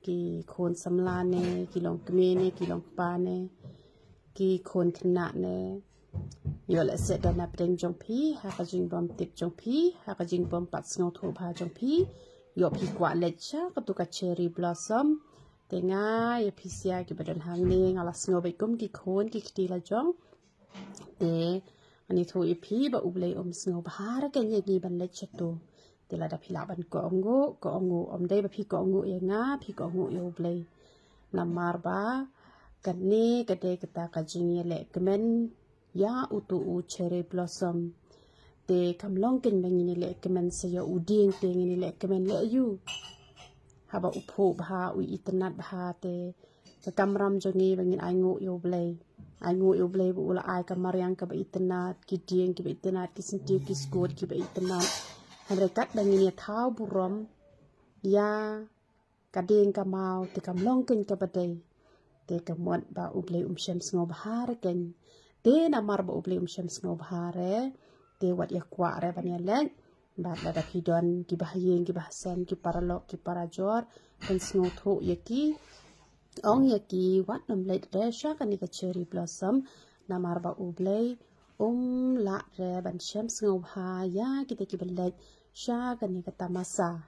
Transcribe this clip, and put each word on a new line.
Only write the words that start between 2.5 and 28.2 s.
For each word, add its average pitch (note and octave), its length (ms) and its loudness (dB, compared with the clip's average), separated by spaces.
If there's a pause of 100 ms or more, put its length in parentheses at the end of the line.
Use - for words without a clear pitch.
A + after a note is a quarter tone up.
kỳ F3+ 160 -4
lòng F3 140 -2 (160)
pa F3 220 0
nè, F3+ 280 -2 (880)
kỳ F#3+ 300 2
khôn F3 300 2
thân F3+ 200 2
nạ F3 200 0
nè. F#3 460 -4 (880)
Yo E3 140 4
lại - 160 0
sẽ F#3 240 0
đàn E3+ 160 4
áp F3 200 -2
đánh F3 180 2
trong F3 160 -2
phí, C#4 480 0
hạ G3 180 -8
cái F3 80 -4
dính F3+ 220 -2
bom F3 200 -2
tiếp F3 260 -6
trong F3 240 -4
phí, D#4+ 360 2 (100)
hạ G3+ 100 -8
cái F3 140 -4
dính F3 220 0
bom F3 200 -2
bắt E3 140 -6 (140)
ngâu F3 160 2
thô F#3 160 -6 (100)
ba F3 120 -4
trong F3 160 -4
phí. D4 360 2 (520)
Yo F3 140 4
phí - 160 -2 (120)
quả D#3+ 160 2
lệch E3+ 240 2
chá, - 200 -6 (180)
cái C4+ 100 -2
tụ F#3+ 80 -4
cái F3 160 -2
cherry F3 380 -2
blossom. G#3+ 680 0 (500)
Thế F3+ 120 -2
ngay, A3 640 0
yo G3+ 120 0
phí - 140 -14
xia F#3 360 -4
kỳ F3 120 -8
bà E3+ 60 -8
đơn D#3+ 140 -4
hàng F3 300 0
nè, F#3 240 6
ngà F#3 120 0
là F3 80 -4 (160)
ngâu F3+ 120 4
bạch F3 180 -4
cung A3+ 200 0
kỳ A3 140 -4
khôn, G3 360 -2
kỳ A3 120 -4 (140)
kỳ F#3 140 0
là F3+ 160 -2
trong. B3+ 260 0 (1080)
Thế, E3+ 420 2 (460)
anh F#3 120 2
ấy F3 100 2
thô F3+ 160 0
E E3+ 100 2
P, A#3+ 380 0
bà A#3+ 60 2
ụp F3+ 160 -2
lấy F3+ 180 0
ôm F3+ 180 -4 (160)
ngâu F3 140 0
bà G3 420 -6
rá C#4+ 100 -2
cái B3+ 120 2
nhẹ G#3+ 220 2
nhẹ G3 120 2
bàn F3 200 -2
lệch F3+ 140 -4
chá - 140 -12 (120)
tụ. E3+ 160 -2 (540)
Thế E3+ 100 -6
là D#3+ 100 -4
đã E3 140 -6
phí - 60 -20
lạ F3 160 -6
bàn F#3 140 -8 (120)
có E3+ 100 -2
ông F3+ 200 0
ngô, B3+ 400 2
có E3+ 100 -2
ông F#3 180 0
ngô, F3 220 0
ông F3+ 180 -2